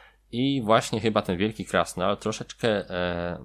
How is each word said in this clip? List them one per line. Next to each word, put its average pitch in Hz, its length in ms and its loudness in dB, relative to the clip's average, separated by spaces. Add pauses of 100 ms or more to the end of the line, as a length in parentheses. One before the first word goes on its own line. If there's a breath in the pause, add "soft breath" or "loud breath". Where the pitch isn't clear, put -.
(320 loud breath)
I 131 320 0
właśnie 113 360 2
chyba 107 220 2
ten 90 140 0
wielki 98 280 -2
krasnal 92 520 0
troszeczkę, - 760 -2
e, 87 540 -2